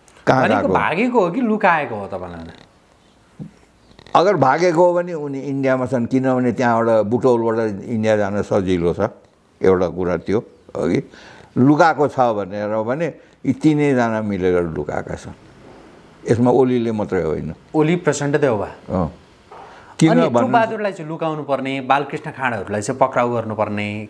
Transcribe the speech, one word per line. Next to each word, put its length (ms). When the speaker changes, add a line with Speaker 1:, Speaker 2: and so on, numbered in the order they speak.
Speaker 1:
कहाँ 160
Speaker 2:
भनेको 240
Speaker 1:
गएको। 80
Speaker 2:
भागेको 480
हो 80
कि 80
लुकाएको 560
हो 160
तपाईँलाई? 560
Speaker 1:
अगर 240
भागेको 400
हो 160
भने 220
उनी 260
इन्डियामा 480
छन्, 240
किनभने 400
त्यहाँबाट 560
बुटौलबाट 800
इन्डिया 300
जान 260
सजिलो 480
छ, 160
एउटा 240
कुरा 300
त्यो, 120
अघि 240
लुकाएको 560
छ 80
भनेर 480
भने 240
यी 100
तिनैजना 640
मिलेर 480
लुकाएका 480
छन्। 160
यसमा 240
ओलीले 400
मात्रै 320
होइन। 480
Speaker 2:
ओली, 320
प्रचण्ड, 320
देउबा। 340
Speaker 1:
अँ। 160
किन 160
Speaker 2:
अनि 160
Speaker 1:
भन्नु? 160
Speaker 2:
टोपबहादुरलाई 480
चाहिँ 160
लुकाउनु 400
पर्ने, 400
बालकृष्ण 480
खाँडहरूलाई 460
चाहिँ 180
पक्राउ 320
गर्नुपर्ने 560